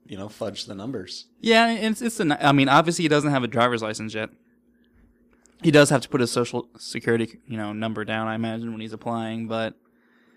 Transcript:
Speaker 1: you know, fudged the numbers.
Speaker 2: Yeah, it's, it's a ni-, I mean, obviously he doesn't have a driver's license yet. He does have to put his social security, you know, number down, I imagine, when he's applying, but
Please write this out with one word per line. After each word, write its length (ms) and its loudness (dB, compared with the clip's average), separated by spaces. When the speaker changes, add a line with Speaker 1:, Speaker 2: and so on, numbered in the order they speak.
Speaker 1:
you 100 -14
know, 100 -10
fudged 380 -10
the 100 -14
numbers. 520 -12
Speaker 2:
Yeah, 300 4
it's, 300 -2
it's 180 -4
a 60 0
ni-, 160 2
I 100 6
mean, 160 6
obviously 360 4
he 60 2
doesn't 200 2
have 140 0
a 40 0
driver's 360 2
license 320 -6
yet. 140 -6
He 100 2
does 200 8
have 100 4
to 80 -10
put 120 0
his 100 0
social 360 -2
security, 680 -2
you 100 -10
know, 160 -8
number 300 -6
down, 240 -4
I 80 -4
imagine, 360 -6
when 100 -12
he's 120 -12
applying, 540 -6
but 280 -6